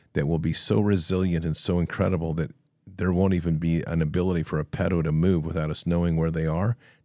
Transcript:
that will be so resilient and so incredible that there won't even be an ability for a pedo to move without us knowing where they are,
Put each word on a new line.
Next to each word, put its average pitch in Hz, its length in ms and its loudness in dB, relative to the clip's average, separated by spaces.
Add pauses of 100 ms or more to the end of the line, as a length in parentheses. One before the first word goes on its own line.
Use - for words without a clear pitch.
(120)
that 73 140 0
will 82 140 0
be 80 120 -2
so 110 280 0
resilient 92 640 0
and 78 120 -2
so 87 220 0
incredible 85 560 0
that 80 160 -2 (360)
there 92 260 -2
won't 95 200 4
even 82 240 0
be 82 300 0
an 82 160 0
ability 87 400 0
for 80 160 -4
a 76 60 -2
pedo 87 380 -2
to 78 100 0
move 82 320 2
without 80 260 -4
us - 160 -4
knowing 85 300 2
where 80 160 0
they 80 140 -2
are, 92 300 0 (280)